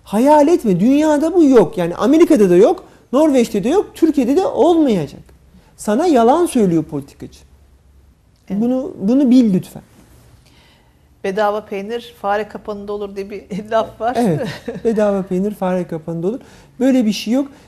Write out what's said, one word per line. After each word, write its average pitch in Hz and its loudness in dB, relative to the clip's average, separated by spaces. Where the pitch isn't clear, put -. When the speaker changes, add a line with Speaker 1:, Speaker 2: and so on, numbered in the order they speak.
Speaker 1:
hayal 285 2
etme. 233 0
Dünyada 294 2
bu 359 4
yok. 262 4
Yani 170 -4
Amerika'da 262 4
da 175 4
yok, 226 4
Norveç'te 254 2
de 214 -2
yok, 359 0
Türkiye'de 285 0
de 370 0
olmayacak. 277 0
Sana 240 -2
yalan 277 4
söylüyor 180 0
politikacı. - -14
Speaker 2:
Evet. 196 -4
Speaker 1:
Bunu, 262 -4
bunu 254 2
bil 233 4
lütfen. - -4
Speaker 2:
Bedava 208 -2
peynir 214 -10
fare 208 -4
kapanında 208 -12
olur 202 -10
diye 196 -12
bir 214 -12
<laughs> - -10
laf 220 -4
var. 240 -4
Speaker 1:
Evet. 214 -2
Speaker 2:
<laughs> 220 -12
Speaker 1:
Bedava 208 0
peynir 190 -4
fare 185 -4
kapanında 165 -8
olur. 240 -6
Böyle 254 2
bir 214 0
şey 214 -4
yok. 277 -2